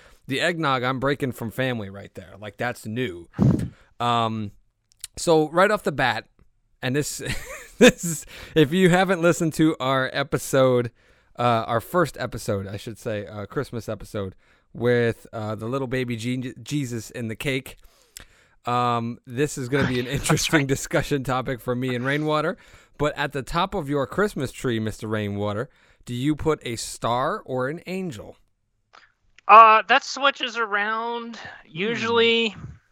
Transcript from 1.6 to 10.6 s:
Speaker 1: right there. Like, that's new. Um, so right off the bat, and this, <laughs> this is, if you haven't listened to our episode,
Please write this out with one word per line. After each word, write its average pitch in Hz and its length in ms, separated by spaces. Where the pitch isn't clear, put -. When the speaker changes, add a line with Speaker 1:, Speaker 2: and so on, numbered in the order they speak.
Speaker 1:
right 98 240
there. 95 260
Like, 104 160
that's 120 300
new. 107 420
Um, 113 500
so 156 340
right 185 200
off 208 140
the 185 80
bat, 127 340
and 131 140
this, - 220
<laughs> - 600
this - 260
is, 170 220
if 151 160
you 185 180
haven't 180 320
listened 165 320
to 160 240
our 131 340
episode, 131 800